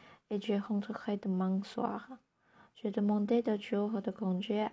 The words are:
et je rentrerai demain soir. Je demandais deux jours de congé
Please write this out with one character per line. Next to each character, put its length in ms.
et 100
je 100
rentrerai 640
demain 480
soir. 460
Je 60
demandais 520
deux 160
jours 440
de 100
congé 600